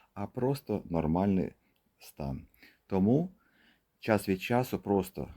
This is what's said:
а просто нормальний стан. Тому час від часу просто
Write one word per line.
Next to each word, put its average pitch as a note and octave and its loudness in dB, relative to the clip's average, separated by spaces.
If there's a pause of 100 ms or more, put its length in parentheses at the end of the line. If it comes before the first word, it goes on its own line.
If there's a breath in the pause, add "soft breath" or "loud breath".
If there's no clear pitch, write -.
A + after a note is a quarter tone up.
(140 loud breath)
а G2 -8
просто B2+ -4
нормальний E2+ 2 (480)
стан. - -10 (400 soft breath)
Тому A2+ 2 (680 soft breath)
час G#2+ 2
від F#2+ 0
часу A#2+ 0
просто F#2+ -2